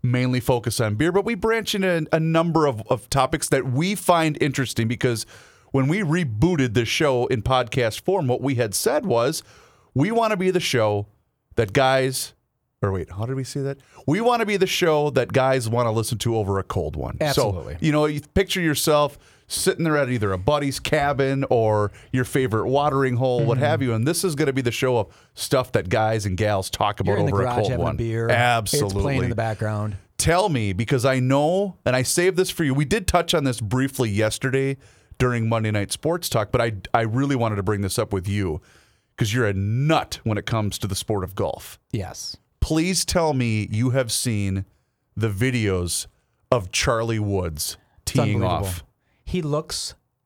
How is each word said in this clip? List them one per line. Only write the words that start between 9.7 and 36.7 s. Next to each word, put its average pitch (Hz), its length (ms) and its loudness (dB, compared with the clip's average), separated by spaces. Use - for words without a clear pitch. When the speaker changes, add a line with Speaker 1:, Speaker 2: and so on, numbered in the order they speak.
Speaker 1:
"We 143 160 2
wanna 226 260 2
be 185 140 2
the 180 80 2
show 107 480 0
that 107 180 0
guys," 131 600 2
or 101 80 0
wait, 90 220 -6
how 104 120 -6
did 131 100 -6
we 135 80 -6
say 139 180 -8
that? 139 180 -6
"We 170 160 0
wanna 233 240 2
be 208 120 0
the 185 100 2
show 151 420 2
that 123 240 0
guys 131 340 4
wanna 117 240 2
listen 110 280 -2
to 113 180 0
over 98 220 2
a 95 40 -4
cold 76 320 -4
one." 65 240 -6
Speaker 2:
Absolutely. 104 540 0
Speaker 1:
So, - 80 -10
you 156 100 2
know, 151 140 2
you 151 160 -2
picture 190 260 0
yourself 147 560 0
sitting - 360 0
there 156 100 2
at 139 140 2
either 107 240 0
a 92 40 -2
buddy's 143 400 0
cabin 139 720 0
or 107 400 2
your 127 140 0
favorite 110 420 0
watering 135 480 2
hole, 123 300 0
what 113 100 2
Speaker 2:
Mm-hmm. 120 100 0
Speaker 1:
have 147 160 2
you, 123 120 0
and 110 120 0
this 170 200 0
is 160 100 0
gonna 147 160 2
be 131 100 0
the 120 120 0
show 127 240 0
of 104 100 0
stuff - 360 0
that 90 160 0
guys 110 380 2
and 92 100 0
gals 104 340 0
talk 104 300 0
about 101 120 0
Speaker 2:
You're 104 100 2
in 101 60 2
the 98 40 0
Speaker 1:
over 98 120 2
a - 20 0
Speaker 2:
garage 123 140 -2
Speaker 1:
cold 101 120 0
Speaker 2:
having - 140 0
Speaker 1:
one. - 100 -2
Speaker 2:
a - 20 -6
beer. 113 320 -2
Speaker 1:
Absolutely. 113 680 2
Speaker 2:
It's 101 60 0
playing 135 200 0
in 123 60 0
the 117 60 -2
background. 107 600 -4
Speaker 1:
Tell 180 320 2
me, 110 240 0
because 113 320 0
I 131 160 2
know, 156 640 2
and 123 100 2
I 127 80 2
saved 180 320 2
this 180 140 0
for - 160 -2
you. 135 80 2
We 143 100 2
did 190 240 0
touch 175 260 2
on 151 120 0
this 127 160 -2
briefly 127 480 0
yesterday 131 680 0
during 120 300 0
Monday 110 240 0
Night 101 220 -2
Sports 170 340 -4
Talk, 107 240 -2
but 123 80 4
I, 117 140 0